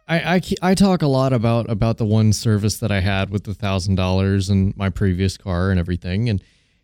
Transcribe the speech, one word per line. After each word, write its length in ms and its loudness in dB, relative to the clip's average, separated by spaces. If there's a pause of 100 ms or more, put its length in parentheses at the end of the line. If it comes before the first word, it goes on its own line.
I, 280 0
I, 60 2 (200)
I 140 2
talk 260 4
a 60 2
lot 260 2
about, 360 0
about 280 0
the 80 -2
one 280 4
service 460 0
that 120 -2
I 80 0
had 300 0
with 160 -4
the 80 -8
thousand 420 -2
dollars 540 0
and 260 2
my 140 -2
previous 480 0
car 340 -2
and 80 2
everything. 480 -4
And, 160 -2 (400)